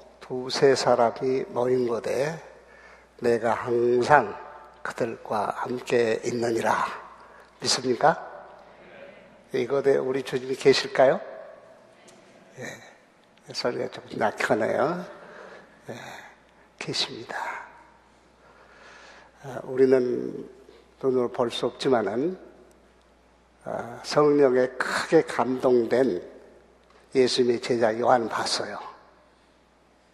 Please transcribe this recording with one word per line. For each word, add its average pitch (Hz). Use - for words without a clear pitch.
두세 131
사람이 123
모인 127
곳에 123
내가 117
항상 120
그들과 113
함께 117
있느니라. 117
믿습니까? 131
이곳에 135
우리 135
주님이 127
계실까요? 135
예. -
소리가 123
조금 -
약하네요. 113
예, 113
계십니다. -
아, 131
우리는 127
눈으로 127
볼 120
수 -
없지만은, 123
아, 117
성령에 143
크게 -
감동된 123
예수님의 123
제자 113
요한 120
봤어요. -